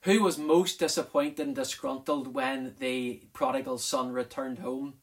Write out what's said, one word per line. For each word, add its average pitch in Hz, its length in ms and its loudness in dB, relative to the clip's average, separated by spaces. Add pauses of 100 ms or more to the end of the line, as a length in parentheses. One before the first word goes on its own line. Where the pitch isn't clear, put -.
who 214 200 6
was 165 160 2
most 160 400 4
disappointed 151 640 0
and - 120 -4
disgruntled 135 760 -4
when 131 460 -4
the 127 440 -2 (100)
prodigal 131 440 0
son 127 360 -2
returned 131 480 -4
home. 247 420 -6